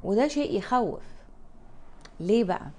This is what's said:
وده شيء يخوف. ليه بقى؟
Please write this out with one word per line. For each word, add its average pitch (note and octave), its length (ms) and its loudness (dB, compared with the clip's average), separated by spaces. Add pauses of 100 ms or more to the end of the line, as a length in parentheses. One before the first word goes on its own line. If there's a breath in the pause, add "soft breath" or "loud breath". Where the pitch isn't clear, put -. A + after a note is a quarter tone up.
وده G#3+ 240 4
شيء C#4+ 300 0
يخوف. A3+ 440 0 (1160)
ليه G#3 240 6
بقى؟ F3 340 -2